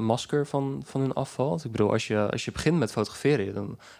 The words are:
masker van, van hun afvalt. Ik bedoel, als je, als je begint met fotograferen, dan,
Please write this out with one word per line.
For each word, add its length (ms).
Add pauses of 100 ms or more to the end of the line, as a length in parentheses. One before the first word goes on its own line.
masker 420
van, 400
van 140
hun 120
afvalt. 520
Ik 60
bedoel, 220
als 140
je, 240
als 140
je 80
begint 260
met 140
fotograferen, 640
dan, 240 (220)